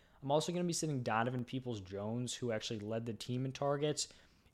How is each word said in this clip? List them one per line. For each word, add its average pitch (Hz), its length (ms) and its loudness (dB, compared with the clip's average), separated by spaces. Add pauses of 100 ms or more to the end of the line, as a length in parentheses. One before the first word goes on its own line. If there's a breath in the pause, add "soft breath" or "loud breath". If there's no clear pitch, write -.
(200 soft breath)
I'm 139 120 -2
also 156 180 4
gonna 180 140 2
be 175 80 2
sitting 147 320 0
Donovan 117 400 2
Peoples-Jones, 113 880 -4
who 120 160 -2
actually 110 300 -2
led 113 260 -2
the 117 60 -2
team 123 320 -2
in 135 80 -2
targets. 143 560 2 (460 loud breath)